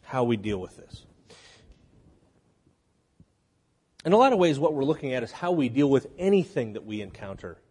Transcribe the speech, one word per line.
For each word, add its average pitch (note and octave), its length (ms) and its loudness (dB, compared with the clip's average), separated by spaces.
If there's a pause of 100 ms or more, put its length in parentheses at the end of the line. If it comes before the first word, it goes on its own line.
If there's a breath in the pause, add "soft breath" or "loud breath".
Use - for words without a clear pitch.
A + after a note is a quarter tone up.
how B2+ 220 -4
we A#2+ 120 2
deal G2+ 240 -6
with F2+ 160 -14
this. - 300 -20 (3000 soft breath)
In E3 80 2
a G#3+ 60 6
lot C4 160 6
of G3 40 2
ways, D#3+ 200 4
what D#3 160 0
we're C#3 100 0
looking D3 300 -2
at B2 80 -2
is A2+ 100 -10
how F3 200 -4
we C#3 180 0
deal C#3 180 2
with C3+ 180 2 (120)
anything E3+ 560 0
that A2 100 -12
we G#2+ 160 -8
encounter F#2+ 580 -14 (120)